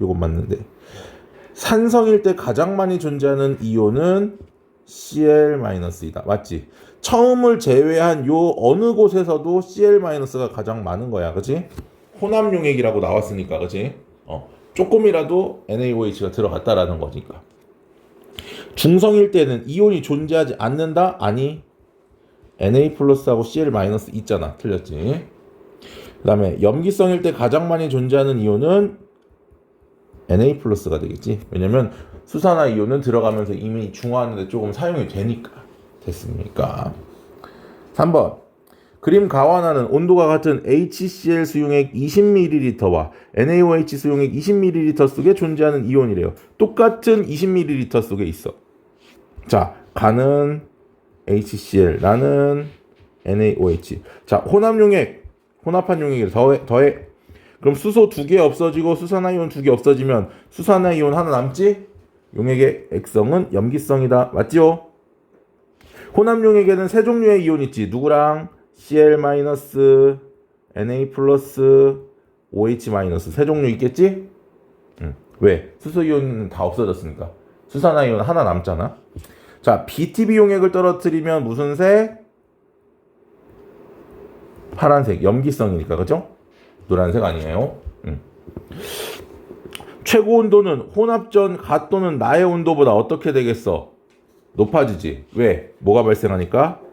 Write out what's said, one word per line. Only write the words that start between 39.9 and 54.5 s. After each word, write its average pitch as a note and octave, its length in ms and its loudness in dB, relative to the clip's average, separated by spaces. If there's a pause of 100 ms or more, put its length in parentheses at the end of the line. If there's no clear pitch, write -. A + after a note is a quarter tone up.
같은 D#3 400 0
에이치씨엘 E3 800 -2
수용액 C#3+ 480 -2
이십 C#3+ 300 2
밀리리터와 C3 880 2 (240)
엔에이오에이치 E3 600 2
수용액 C#3 380 0
이십 F3 220 0
밀리리터 D#3+ 500 2
속에 D3 280 2
존재하는 D3+ 520 0
이온이래요. G#2+ 480 0 (240)
똑같은 A3+ 680 2
이십 D3+ 240 -4
밀리리터 C#3+ 520 -2
속에 G2+ 220 -6
있어. - 300 -8 (920)
자, F#2 300 0 (180)
가는 C#3+ 680 0 (680)
에이치씨엘, G2 720 0
나는 C#3+ 640 0 (580)
엔에이오에이치. F#2 800 0 (240)
자, G#3 120 2
혼합 A3 400 2